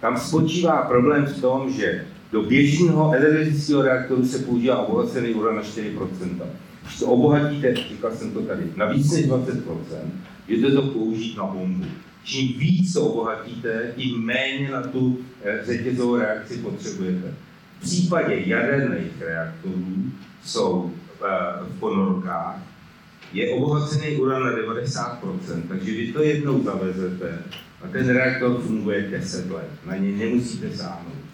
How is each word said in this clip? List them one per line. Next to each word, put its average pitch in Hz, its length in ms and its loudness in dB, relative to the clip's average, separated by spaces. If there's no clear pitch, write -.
Tam 117 160 0
spočívá 160 640 2
problém 143 440 6
v 135 140 -4
tom, 131 320 2
že - 320 -2
do 110 100 2
běžného 151 720 6
energetického 151 680 4
reaktoru 127 420 2
se 127 140 0
používá 120 400 2
obohacený 123 560 0
uran 107 220 2
na 107 60 -4
čtyři 104 280 -6
procenta. 92 540 -6
Když - 160 -14
to - 80 0
obohatíte, 143 680 6
říkal - 400 -4
jsem 101 160 -6
to 98 100 -4
tady, - 220 -4
na 175 100 0
víc 143 260 4
než 143 140 4
dvacet 127 380 0
procent, 80 480 -8
jdete 113 260 4
to 135 80 6
použít 110 540 -2
na 95 80 -4
bombu. 92 400 -2
Čím 131 340 -2
víc 180 360 4
to 151 120 4
obohatíte, 113 920 -4
tím 120 280 -2
méně 135 480 -2
na 135 100 -4
tu, 127 360 0
eh, 107 220 -2
řetězovou 120 500 0
reakci 107 420 -2
potřebujete. 92 760 -6
V - 40 -16
případě 170 520 2
jaderných 113 680 0
reaktorů 82 680 -6
jsou, 92 460 0
eh, - 400 -2
v - 40 -10
ponorkách, 92 800 -2
je 120 180 0
obohacený 147 680 0
uran 131 260 2
na 123 100 0
devadesát 117 680 -4
procent, 92 480 -6
takže 95 240 -4
vy 113 200 -4
to 147 100 0
jednou 143 420 2
zavezete 92 760 -4
a 92 60 -12
ten 127 200 0
reaktor 127 520 2
funguje 101 500 -2
deset 92 400 -6
let, 82 180 -8
na 95 100 -6
něj 98 160 0
nemusíte 113 640 -2
sáhnout. 87 380 -10